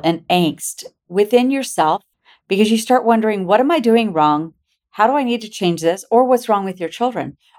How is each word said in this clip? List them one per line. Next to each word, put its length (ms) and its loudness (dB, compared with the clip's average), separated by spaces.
and 240 -2
angst 560 -2
within 420 2
yourself, 520 -2
because 220 2
you 60 2
start 300 0
wondering, 400 0
"What 120 4
am 120 2
I 100 0
doing 320 2
wrong? 400 0
How 160 2
do 80 0
I 100 0
need 160 -2
to 80 -14
change 320 -2
this?" 300 0
Or 140 4
what's 260 0
wrong 160 0
with 120 -8
your 120 -8
children? 480 -6